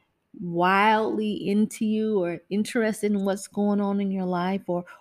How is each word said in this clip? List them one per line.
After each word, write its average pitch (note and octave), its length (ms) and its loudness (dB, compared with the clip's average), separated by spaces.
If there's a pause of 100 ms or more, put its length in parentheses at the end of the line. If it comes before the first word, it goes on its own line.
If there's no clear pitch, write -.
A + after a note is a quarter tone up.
(400)
wildly G3 1080 2
into G#3+ 340 0
you G#3+ 400 0
or E3+ 160 -4 (100)
interested G#3+ 640 0
in G3 140 0
what's G3 240 -2
going G#3 320 0
on G3+ 180 0
in G3 120 -2
your F#3+ 140 -2
life, F3+ 420 -2
or, F3 180 -2 (160)